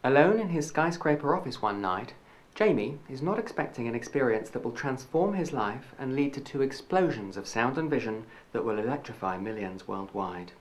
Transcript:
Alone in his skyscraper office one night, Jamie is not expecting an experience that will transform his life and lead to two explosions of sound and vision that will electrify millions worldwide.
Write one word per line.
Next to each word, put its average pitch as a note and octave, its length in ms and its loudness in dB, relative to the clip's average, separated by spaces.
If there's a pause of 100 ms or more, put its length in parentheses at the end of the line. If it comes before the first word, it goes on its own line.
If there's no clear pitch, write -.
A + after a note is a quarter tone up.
Alone D3+ 360 8
in G3+ 100 -2
his D#3+ 180 0
skyscraper D#3 680 2
office - 260 -6
one G2+ 200 0
night, G2 320 -2 (420)
Jamie D3 420 2 (120)
is C3+ 120 -8
not F#3+ 160 0
expecting C#3+ 500 -4
an A#2 80 -2
experience A#2+ 540 0
that A#2+ 140 -6
will A2+ 80 -2
transform D#3+ 640 0
his D#3+ 200 -2
life A2+ 460 -4
and C3 160 -2
lead C#3+ 180 2
to - 80 -8
two C#3 200 -4
explosions C3+ 760 0
of G2 100 -8
sound A#2+ 300 2
and D#3+ 120 -2
vision A2+ 360 -2 (260)
that A2+ 140 -2
will G#2+ 140 0
electrify G#2+ 580 -2
millions G2 500 -6
worldwide. G2 720 -6